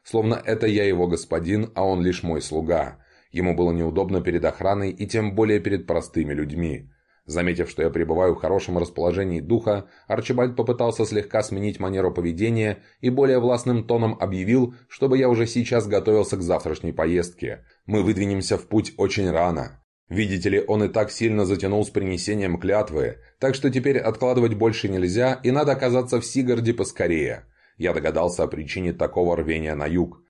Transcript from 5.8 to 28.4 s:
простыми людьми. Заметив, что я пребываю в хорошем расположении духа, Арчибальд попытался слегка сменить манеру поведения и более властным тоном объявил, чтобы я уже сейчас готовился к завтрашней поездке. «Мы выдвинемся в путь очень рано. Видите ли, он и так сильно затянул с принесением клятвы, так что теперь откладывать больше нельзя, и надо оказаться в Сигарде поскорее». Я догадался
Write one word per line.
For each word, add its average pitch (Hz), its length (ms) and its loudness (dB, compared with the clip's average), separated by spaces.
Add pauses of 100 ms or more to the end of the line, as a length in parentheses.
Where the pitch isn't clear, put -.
простыми 80 460 -2
людьми. 76 560 -4 (360)
Заметив, 87 460 -2
что - 120 -4
я 80 80 2
пребываю 82 440 2
в - 40 -8
хорошем 90 400 0
расположении 87 600 -2
духа, 101 480 0 (220)
Арчибальд 123 480 -2
попытался 117 480 0
слегка 104 400 0
сменить 101 340 -4
манеру 95 340 0
поведения 101 720 -2 (180)
и 123 100 2
более 131 280 4
властным 120 480 2
тоном 113 340 2
объявил, 101 540 2 (140)
чтобы 131 300 2
я 131 100 4
уже 117 180 2
сейчас 117 400 0
готовился 101 500 2
к 95 60 -4
завтрашней 85 500 -2
поездке. 85 720 -2 (220)
«Мы 104 160 2
выдвинемся 98 560 0
в - 80 -8
путь 104 300 0
очень 98 340 0
рано. 82 540 -2 (240)
Видите 98 400 -2
ли, 98 180 2
он 107 160 2
и 98 60 2
так 107 240 0
сильно 107 340 0
затянул 98 400 0
с - 40 -12
принесением 95 680 -2
клятвы, 87 600 -2 (200)
так 135 160 0
что 139 160 0
теперь 127 280 0
откладывать 117 560 2
больше 113 340 0
нельзя, 98 560 0
и 123 80 4
надо 143 200 2
оказаться 123 480 0
в - 60 -10
Сигарде 117 480 0
поскорее». 82 680 -2 (340)
Я 85 160 0
догадался 80 480 0